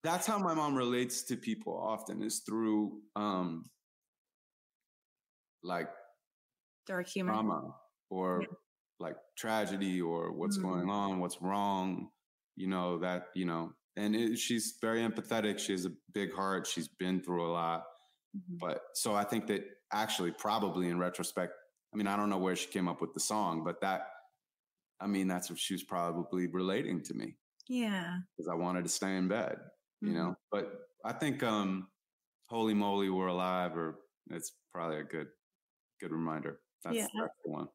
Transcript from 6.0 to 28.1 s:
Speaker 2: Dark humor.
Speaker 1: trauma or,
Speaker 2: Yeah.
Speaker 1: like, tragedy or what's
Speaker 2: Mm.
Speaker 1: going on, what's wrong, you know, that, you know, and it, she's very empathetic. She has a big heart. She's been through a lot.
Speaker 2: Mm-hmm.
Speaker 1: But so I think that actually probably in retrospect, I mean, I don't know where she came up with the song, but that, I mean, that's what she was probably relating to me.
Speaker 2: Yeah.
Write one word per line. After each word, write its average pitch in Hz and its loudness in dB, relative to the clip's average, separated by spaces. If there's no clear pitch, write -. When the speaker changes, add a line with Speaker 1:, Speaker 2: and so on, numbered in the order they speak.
Speaker 2:
Dark 180 -2
humor. 190 0
Speaker 1:
trauma - 0
or, 92 2
Speaker 2:
Yeah. - -2
Speaker 1:
like, 80 -6
tragedy 98 2
or 82 0
what's 98 0
Speaker 2:
Mm. 92 0
Speaker 1:
going 92 0
on, 98 2
what's 87 -2
wrong, 95 0
you 92 -4
know, 90 2
that, 90 -2
you 92 0
know, 82 -2
and 104 0
it, 113 2
she's 117 0
very 113 2
empathetic. 110 0
She - -2
has 90 0
a 87 0
big 98 0
heart. 95 0
She's 82 -2
been 92 0
through 87 0
a 82 2
lot. 82 0
Speaker 2:
Mm-hmm. 180 -8
Speaker 1:
But 180 -2
so 110 2
I 104 4
think 110 0
that 101 2
actually 101 2
probably 98 2
in 87 0
retrospect, 90 -2
I 107 -4
mean, 104 2
I 98 2
don't 104 2
know 98 2
where 92 2
she - -4
came 90 0
up 87 -2
with - -4
the - -4
song, 90 0
but 85 -2
that, 95 0
I 98 -2
mean, 95 4
that's 90 0
what 85 -8
she - -2
was 90 -4
probably 87 0
relating 92 0
to - -8
me. - -6
Speaker 2:
Yeah. 190 0